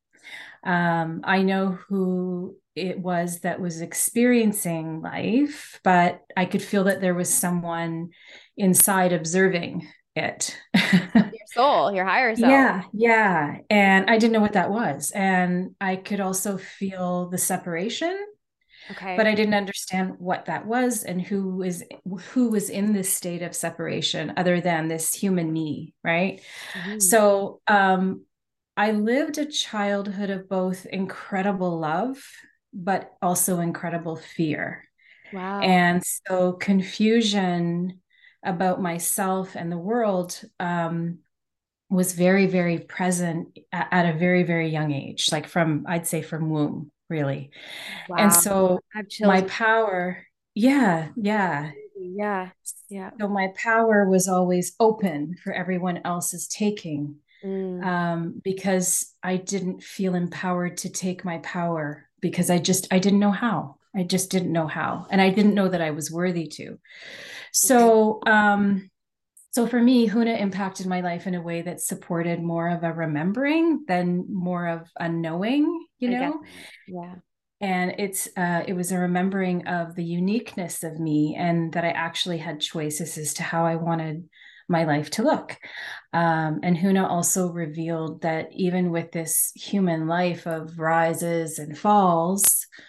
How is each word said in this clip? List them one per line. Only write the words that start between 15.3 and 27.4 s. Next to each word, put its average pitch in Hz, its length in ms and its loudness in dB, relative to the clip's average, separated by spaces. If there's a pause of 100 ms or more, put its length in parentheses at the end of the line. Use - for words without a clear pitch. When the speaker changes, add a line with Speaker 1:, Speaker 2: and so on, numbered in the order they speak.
Speaker 1:
I 190 160 -2
could 190 240 -6
also 190 380 -2
feel 180 720 -4
the 180 80 -4
separation, 190 800 -4 (760)
Speaker 2:
Okay. 185 240 -8
Speaker 1:
but 214 120 2
I 214 80 2
didn't 208 180 2
understand 190 640 -2
what 180 280 -6
that 165 200 -8
was 240 380 -2
and 180 180 -4
who 190 340 -4
was, 185 280 -4 (500)
who 247 160 2
was 208 200 -2
in 208 240 0
this 190 200 0
state 175 280 -6
of 170 140 -8
separation 160 840 -4
other 175 220 2
than 165 280 0
this 160 260 -2
human 180 400 0
me, 160 400 -4 (100)
right? 175 380 0 (320)
Speaker 2:
Mm-hmm. 196 260 -8
Speaker 1:
So, 202 680 4